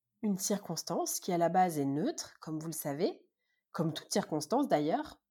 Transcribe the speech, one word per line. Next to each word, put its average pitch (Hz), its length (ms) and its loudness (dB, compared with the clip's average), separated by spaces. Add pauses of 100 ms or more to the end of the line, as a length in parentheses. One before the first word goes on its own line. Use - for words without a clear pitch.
(220)
une 202 160 2
circonstance 190 800 -2
qui - 140 -4
à 170 60 4
la 170 100 6
base 180 300 4
est 139 60 2
neutre, 175 560 -2
comme 156 180 -6
vous 160 80 -6
le 160 60 -4
savez, 151 520 -4 (460)
comme 160 200 0
toute - 220 -8
circonstance 220 540 0
d'ailleurs. 175 520 2 (120)